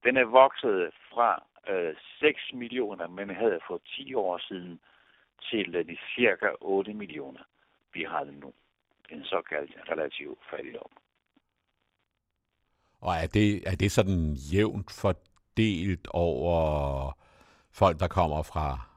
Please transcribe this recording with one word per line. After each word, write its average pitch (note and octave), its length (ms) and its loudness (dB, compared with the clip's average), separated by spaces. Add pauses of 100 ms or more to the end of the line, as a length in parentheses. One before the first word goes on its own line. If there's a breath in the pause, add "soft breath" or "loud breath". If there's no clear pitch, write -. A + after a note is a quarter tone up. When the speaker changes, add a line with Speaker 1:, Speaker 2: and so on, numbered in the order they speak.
Speaker 1:
Den B2 120 4
er C3 80 6
vokset A2+ 640 6 (220)
fra, A2+ 300 2 (300)
øh, F2 220 -2 (260)
seks D3 200 2 (140)
millioner, A2+ 540 -6
man G2 220 -10
havde F#2 380 0
for F2 120 -6 (160)
ti C3+ 180 -12
år F#2 240 -2 (100)
siden, F2+ 320 -12 (720 soft breath)
til, F2+ 240 -4
øh, E2+ 120 -2
de E2 100 -14 (180)
cirka G#2+ 320 0 (140)
otte G2 340 -2
millioner, D2+ 460 -12 (540)
vi E2 140 -8
har D#2 160 -4
nu. C#2 280 -18 (580)
En D2+ 140 -16
såkaldt D#2 460 -4 (200)
relativ C#2+ 480 -6 (120)
fattigdom. - 400 -12 (2000)
Speaker 2:
Og F2+ 140 0
er E2 120 0
det, G#2 420 2
er F#2 60 -2
det G2+ 180 2
sådan F#2 400 2
jævnt F2+ 580 0
fordelt G2 1200 -2
over D2+ 1080 0 (560 soft breath)
folk, F2 280 4
der F2+ 80 0
kommer D#2 340 2
fra C#2+ 380 -4 (160)